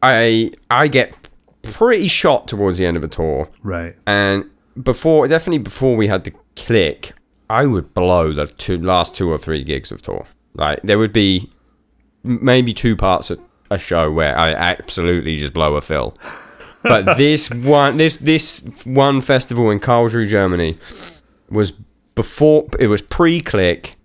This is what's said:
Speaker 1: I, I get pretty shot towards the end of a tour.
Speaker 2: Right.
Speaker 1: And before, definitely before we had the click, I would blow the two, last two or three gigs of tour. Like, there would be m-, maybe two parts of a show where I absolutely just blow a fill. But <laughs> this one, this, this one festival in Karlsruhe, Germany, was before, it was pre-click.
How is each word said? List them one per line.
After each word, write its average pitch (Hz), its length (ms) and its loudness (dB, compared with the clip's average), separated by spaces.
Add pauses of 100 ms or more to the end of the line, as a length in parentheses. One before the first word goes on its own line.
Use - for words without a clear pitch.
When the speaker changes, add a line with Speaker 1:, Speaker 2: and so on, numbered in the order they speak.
Speaker 1:
I, 113 500 2 (180)
I 131 180 2
get 127 260 0 (500)
pretty 214 440 0
shot 151 400 0
towards 98 300 -2
the 92 80 0
end 85 120 0
of 78 60 -6
a 78 60 -8
tour. 78 400 -4 (120)
Speaker 2:
Right. 87 340 -8 (120)
Speaker 1:
And 98 380 0 (360)
before, 139 460 2
definitely 160 320 0
before 127 380 -2
we 107 100 2
had 95 160 -2
the - 100 -12 (220)
click, - 580 -2 (360)
I 120 160 2
would 110 280 -2
blow 90 400 2
the 73 140 -4
two, - 300 -6
last 87 380 0
two 90 140 -2
or 78 80 -2
three 76 260 -6
gigs 69 280 -8
of 50 100 -16
tour. - 240 -10 (300)
Like, 76 280 -2
there 104 160 2
would 107 140 0
be 98 360 2 (760)
m-, 120 180 -2
maybe 123 300 2
two 110 220 0
parts 95 360 0
of 87 80 -10 (320)
a 95 80 -2
show 80 320 0
where 78 260 0
I 82 160 2
absolutely 85 840 -2
just 73 160 -8
blow 78 220 0
a 73 60 -2
fill. 71 340 -6 (680)
But 127 340 2
<laughs> - 0 -
this 147 320 2
one, 139 480 2
this, 156 200 2
this - 520 0 (140)
one 135 380 2
festival 123 500 0
in 104 80 0
Karlsruhe, 117 480 0
Germany, 90 500 0 (720)
was 104 220 0 (420)
before, 151 540 2 (120)
it 123 80 2
was 101 140 0
pre-click. 151 1040 0